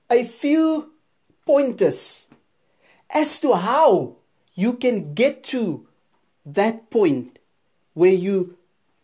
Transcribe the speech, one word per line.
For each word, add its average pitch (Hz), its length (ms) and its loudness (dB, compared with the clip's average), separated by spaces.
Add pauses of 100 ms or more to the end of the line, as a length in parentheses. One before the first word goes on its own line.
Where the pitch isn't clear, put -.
(120)
a 240 120 4
few 311 680 -2 (540)
pointers 269 840 0 (840)
as 302 300 0
to 262 140 2
how 202 640 2 (360)
you 220 200 -2
can 214 400 -4
get 247 320 -2
to 214 420 -6 (600)
that 214 420 -4
point 147 500 -2 (540)
where 180 200 4
you 185 440 -4 (460)